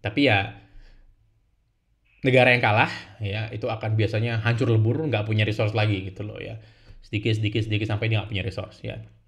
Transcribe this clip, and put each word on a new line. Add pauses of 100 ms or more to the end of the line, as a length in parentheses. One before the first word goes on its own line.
Tapi
ya (1700)
negara
yang
kalah (320)
ya
itu
akan
biasanya
hancur
lebur,
nggak
punya
resource
lagi
gitu
loh
ya. (480)
Sedikit,
sedikit,
sedikit
sampai
dia
nggak
punya
resource
ya. (300)